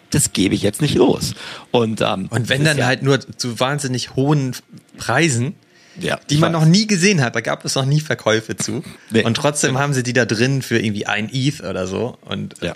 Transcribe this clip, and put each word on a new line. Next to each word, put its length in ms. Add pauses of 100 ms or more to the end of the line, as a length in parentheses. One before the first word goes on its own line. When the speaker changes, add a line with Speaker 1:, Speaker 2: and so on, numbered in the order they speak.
Speaker 1:
das 240
gebe 220
ich 80
jetzt 180
nicht 140
los. 400 (380)
Und, 280
ähm, 300
Speaker 2:
Und 180
wenn 120
Speaker 1:
das 0
ist 80
Speaker 2:
dann 100
Speaker 1:
ja 80
Speaker 2:
halt 160
nur 180
zu 400
wahnsinnig 560
hohen 400 (400)
Preisen, 600 (440)
Speaker 1:
Ja, 180 (120)
Speaker 2:
die 60
Speaker 1:
ich 40
Speaker 2:
man 140
Speaker 1:
weiß. 80
Speaker 2:
noch 40
nie 200
gesehen 340
hat, 160
da 60
gab 240
es 80
noch 100
nie 160
Verkäufe 560
zu. 260 (280)
Speaker 1:
Nee. 140
Speaker 2:
Und 120
trotzdem 400
haben 160
sie 100
die 120
da 100
drin 380
für 160
irgendwie 260
ein 260
eth 320
oder 240
so. 360
Und, 400
äh, 60
Speaker 1:
Ja. 60